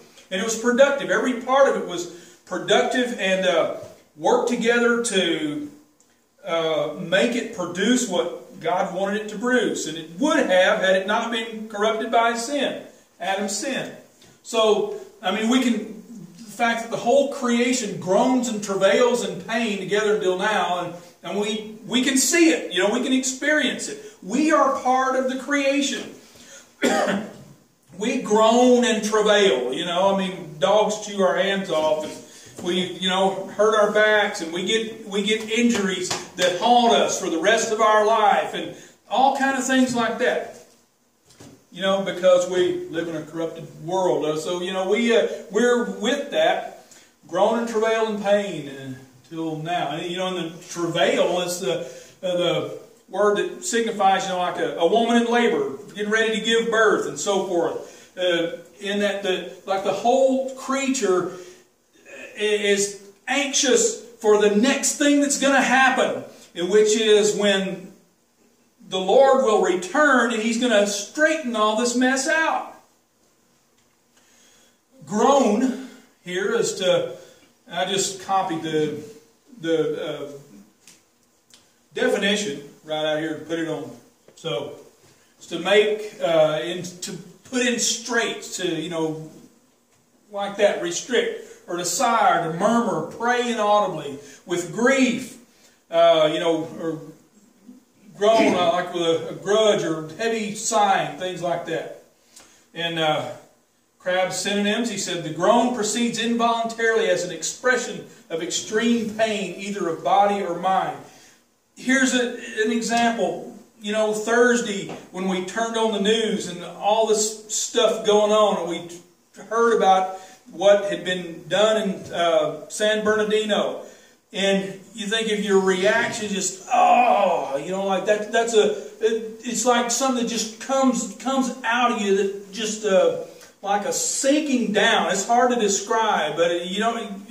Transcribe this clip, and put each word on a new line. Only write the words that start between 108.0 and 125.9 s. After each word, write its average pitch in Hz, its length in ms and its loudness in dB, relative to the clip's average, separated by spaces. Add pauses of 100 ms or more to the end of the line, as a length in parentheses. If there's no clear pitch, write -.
of 165 120 -6
extreme 226 760 0
pain, 196 420 -2
either 196 300 -6
of 160 160 -6
body 202 360 4
or 170 180 -4
mind." 180 380 0 (800)
Here's 262 380 2
a, 240 220 -2 (280)
an 240 60 0
example. 233 840 -2 (240)
You 208 120 -6
know, 214 200 0
Thursday, 214 760 2 (240)
when 190 160 -4
we 185 160 -2
turned 226 320 -4
on 226 160 2
the 196 80 -2
news 208 480 0
and 170 160 -10
all 220 420 0
this - 480 -2
stuff 226 520 0
going 208 260 4
on, 208 260 4
and 170 100 -6
we 165 200 -8
t-, - 120 -16 (480)
heard 226 280 2
about 190 420 2 (320)
what 196 400 4
had 170 140 -6
been 175 440 -6
done 202 400 2
in, - 240 -8
uh, 160 560 0
San 214 360 0
Bernardino, 208 800 0 (480)
and 196 480 -2 (140)
you 208 120 -10
think 220 240 -2
of 202 140 -2
your 196 160 4
reaction, 214 680 0